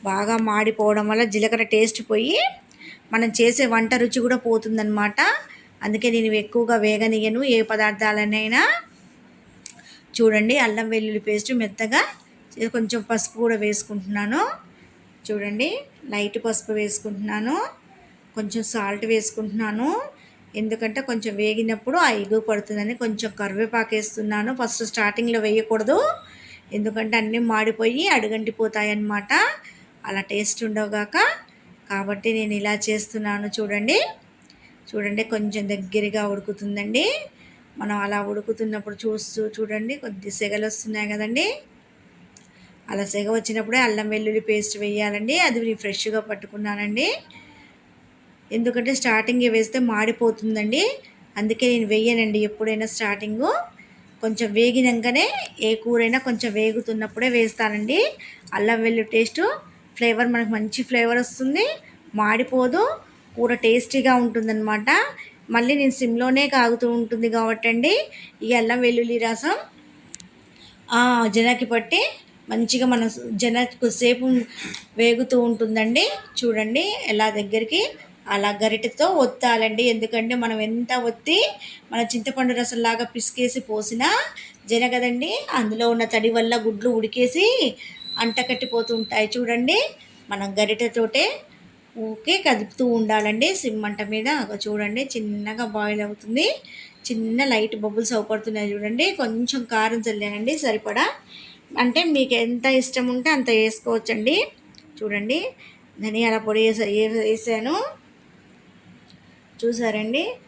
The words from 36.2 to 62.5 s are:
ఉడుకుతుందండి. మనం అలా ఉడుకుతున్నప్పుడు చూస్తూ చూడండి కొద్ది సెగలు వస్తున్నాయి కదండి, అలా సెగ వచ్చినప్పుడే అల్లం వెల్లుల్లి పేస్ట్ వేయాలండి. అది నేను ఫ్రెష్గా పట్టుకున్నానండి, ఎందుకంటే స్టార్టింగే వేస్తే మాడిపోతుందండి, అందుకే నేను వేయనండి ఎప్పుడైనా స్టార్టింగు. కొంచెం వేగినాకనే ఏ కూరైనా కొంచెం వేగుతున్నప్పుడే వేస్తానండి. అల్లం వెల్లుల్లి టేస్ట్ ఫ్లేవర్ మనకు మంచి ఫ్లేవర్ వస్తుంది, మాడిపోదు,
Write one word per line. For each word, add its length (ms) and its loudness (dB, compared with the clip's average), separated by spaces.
ఉడుకుతుందండి. 720 -2
మనం 240 -2
అలా 120 -2
ఉడుకుతున్నప్పుడు 760 -6
చూస్తూ 380 -4
చూడండి 360 -4
కొద్ది 340 -10
సెగలు 320 -2
వస్తున్నాయి 420 -6
కదండి, 340 -2
అలా 200 -4
సెగ 240 -2
వచ్చినప్పుడే 500 -2
అల్లం 280 0
వెల్లుల్లి 360 0
పేస్ట్ 340 0
వేయాలండి. 520 -2
అది 200 2
నేను 180 -2
ఫ్రెష్గా 460 -2
పట్టుకున్నానండి, 800 -4
ఎందుకంటే 420 0
స్టార్టింగే 560 2
వేస్తే 240 0
మాడిపోతుందండి, 920 0
అందుకే 340 0
నేను 200 0
వేయనండి 460 2
ఎప్పుడైనా 460 -4
స్టార్టింగు. 560 -2
కొంచెం 240 -2
వేగినాకనే 680 4
ఏ 20 2
కూరైనా 440 2
కొంచెం 220 -2
వేగుతున్నప్పుడే 800 -2
వేస్తానండి. 600 0
అల్లం 280 2
వెల్లుల్లి 300 0
టేస్ట్ 260 2
ఫ్లేవర్ 360 2
మనకు 240 0
మంచి 320 -4
ఫ్లేవర్ 340 2
వస్తుంది, 420 0
మాడిపోదు, 640 2